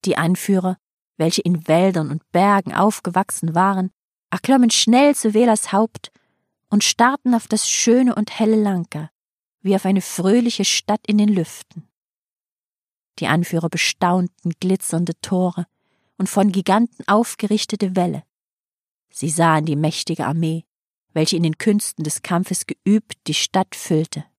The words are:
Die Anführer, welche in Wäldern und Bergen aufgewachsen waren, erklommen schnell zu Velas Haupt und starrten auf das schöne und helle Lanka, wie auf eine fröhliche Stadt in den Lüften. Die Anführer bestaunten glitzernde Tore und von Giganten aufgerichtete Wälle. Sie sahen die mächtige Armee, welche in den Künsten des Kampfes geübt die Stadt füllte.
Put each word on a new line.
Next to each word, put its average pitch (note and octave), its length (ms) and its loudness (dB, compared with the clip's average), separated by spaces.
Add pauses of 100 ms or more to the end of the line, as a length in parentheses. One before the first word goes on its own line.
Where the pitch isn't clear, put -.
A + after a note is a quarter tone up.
Die F3+ 140 0
Anführer, F#3 600 0 (400)
welche E3 240 0
in F3 260 -2
Wäldern E3 440 2
und - 200 -8
Bergen G3 420 2
aufgewachsen F#3 800 -2
waren, F#3+ 360 0 (400)
erklommen B3 380 4
schnell C#4 460 4
zu G#3+ 180 -2
Velas A3 380 2
Haupt - 400 -2 (580)
und G#3 140 2
starrten B3 520 2
auf A3+ 120 -2
das - 220 -2
schöne B3 460 2
und - 220 -4
helle A3 240 4
Lanka, F3 480 -4 (520)
wie F#3+ 140 2
auf G3 100 -2
eine F#3+ 160 2
fröhliche G#3+ 640 0
Stadt - 420 -2
in G#3 100 2
den G#3 120 4
Lüften. - 580 -4 (1300)
Die D#3 80 -4
Anführer E3 420 -2
bestaunten F3 920 -4
glitzernde F3 600 -4
Tore F3+ 460 -4 (500)
und F#3+ 100 -2
von G3+ 240 2
Giganten G3 560 0
aufgerichtete G#3 880 -2
Wälle. D#3+ 280 -2 (840)
Sie - 200 -6
sahen D#3+ 360 2
die D3+ 120 -2
mächtige D#3 500 -4
Armee, D#3+ 380 -4 (480)
welche D#3+ 240 0
in E3+ 60 0
den D#3 140 0
Künsten G3+ 460 -2
des - 180 -6
Kampfes F3+ 460 -4
geübt - 480 -2 (120)
die D#3 60 -4
Stadt - 400 -2
füllte. - 520 -4 (140)